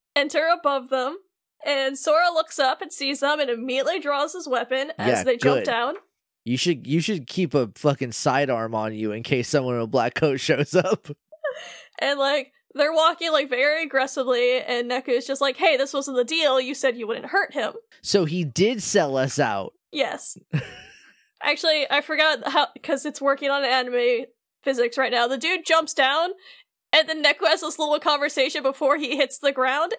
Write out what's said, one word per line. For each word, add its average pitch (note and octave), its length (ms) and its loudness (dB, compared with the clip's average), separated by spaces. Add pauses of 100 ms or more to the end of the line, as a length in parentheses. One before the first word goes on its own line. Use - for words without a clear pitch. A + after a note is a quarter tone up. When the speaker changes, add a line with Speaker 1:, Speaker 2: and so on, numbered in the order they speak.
(140)
Speaker 1:
enter D4 320 0
above C#4 440 0
them, C4 280 -2 (480)
and C4+ 320 -2
Sora D#4+ 340 2
looks D#4+ 280 -2
up C4 200 2
and F#4+ 120 -10
sees C#4 260 -4
them D4 220 0
and C4 100 0
immediately C4 480 -2
draws C#4+ 360 -2
his F4+ 120 -12
weapon B3+ 500 -2
as - 120 -2
Speaker 2:
Yeah, - 160 2
Speaker 1:
they B3 140 2
jump C#3 240 2
Speaker 2:
good. - 20 -6
Speaker 1:
down. A#3+ 320 -2 (480)
Speaker 2:
You B2 120 -2
should, D#3 300 -2
you D#3 140 2
should E3 260 -4
keep F3 260 -2
a B2 220 0
fucking C3+ 380 -2
sidearm B2+ 640 0
on A2 180 -2
you G#2+ 160 -2
in A2 140 -6
case B2 240 0
someone B2+ 260 0
in A#2+ 60 -2
a A2+ 80 -2
black B2 260 0
coat C#3+ 220 2
<laughs> - 20 -4
shows C#3+ 380 0
up. F#3 320 0 (880)
Speaker 1:
And, C#4 220 0
like, C#4 320 0 (200)
they're D4 200 2
walking, D#4+ 400 2
like, D4 180 2
very D4 320 2
aggressively, C4 800 0
and A#3+ 260 -4
Neku's B3+ 380 -2
just C#4 140 -2
like, C#4 160 0
"Hey, D#4+ 200 4
this C4+ 160 0
wasn't C#4 240 -4
the B3 60 2
deal. C#4+ 380 2
You C4 160 -4
said B3 200 0
you A#3+ 120 -8
wouldn't A3+ 180 -6
hurt F#4+ 260 0
him." A#3+ 200 -4 (280)
Speaker 2:
So F#3+ 260 2
he E3+ 180 -2
did G3+ 360 2
sell D3+ 360 2
us C3 240 0
out. G#2 340 -2 (160)
Speaker 1:
Yes. - 480 -4 (140)
Speaker 2:
<laughs> - 920 -10
Speaker 1:
Actually, D4+ 480 0
I C#4+ 100 2
forgot D4+ 480 0
how, C#4 200 2 (140)
'cause C#4 220 -2
it's D4 160 -6
working C#4 300 0
on C#4 140 0
anime B3 640 0 (360)
physics B3 340 0
right C4 140 0
now. A#3+ 160 2
The C4 100 -2
dude E4+ 300 -2
jumps D#4+ 280 2
down, D4+ 360 2 (640)
and D#4 160 4
then D#4 160 -4
Neku D4 240 2
has D#4 140 2
this - 160 -6
little D4+ 200 0
conversation C#4+ 640 0
before C4+ 360 2
he C#4+ 180 -4
hits C4+ 220 0
the C#4+ 120 2
ground, C#4 480 0